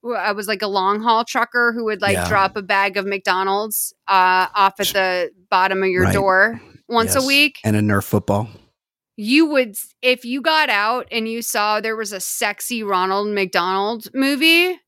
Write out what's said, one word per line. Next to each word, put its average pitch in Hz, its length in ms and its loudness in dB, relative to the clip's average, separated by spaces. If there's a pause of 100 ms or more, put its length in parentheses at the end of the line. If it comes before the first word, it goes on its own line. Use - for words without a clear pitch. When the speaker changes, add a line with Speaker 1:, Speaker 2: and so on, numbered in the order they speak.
Speaker 1:
uh, 208 280 -4
was, 202 120 -8
like, 208 140 -4
a 214 60 -4
long 202 340 0
haul 226 240 2
trucker 240 480 0
who 233 120 -4
would, 214 180 -2
like, 202 100 2
Speaker 2:
Yeah. - 160 -2
Speaker 1:
drop 196 260 2
a 214 60 -6
bag 101 360 0
of 196 100 -4
McDonald's, 196 840 -2 (160)
uh, 185 460 4
off 196 260 2
at 196 100 -2
the 185 420 0 (180)
bottom 190 320 2
of 190 80 2
your 185 140 2
Speaker 2:
Right. 185 100 2
Speaker 1:
door 196 480 2 (260)
once 233 280 2
a 277 40 2
Speaker 2:
Yes. 262 60 -2
Speaker 1:
week. 285 380 2
Speaker 2:
And 220 120 2
a 107 60 2
Nerf - 220 2
football. 104 440 0 (680)
Speaker 1:
You 262 300 2
would, 262 220 0
s-, - 340 -14
if 254 200 0
you 247 200 -6
got 311 260 2
out 214 420 0
and 226 160 -4
you 226 140 -6
saw 214 400 -2
there 220 140 -4
was 214 180 -8
a 190 60 -10
sexy 220 640 -6
Ronald 196 460 0
McDonald 196 840 -2
movie 320 760 2